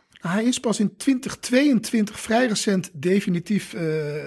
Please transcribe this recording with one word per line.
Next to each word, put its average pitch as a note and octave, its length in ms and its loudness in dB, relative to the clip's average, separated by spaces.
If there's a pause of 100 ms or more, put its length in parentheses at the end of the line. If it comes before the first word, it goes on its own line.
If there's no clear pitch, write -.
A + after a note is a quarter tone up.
(160)
Hij F#3+ 280 -2
is B3 160 0
pas A3+ 200 0
in G3+ 160 0
twintig - 400 -2
tweeëntwintig B3 840 2
vrij A#3+ 260 2
recent G3 460 0
definitief, F3+ 800 0
eh, D#3 520 -4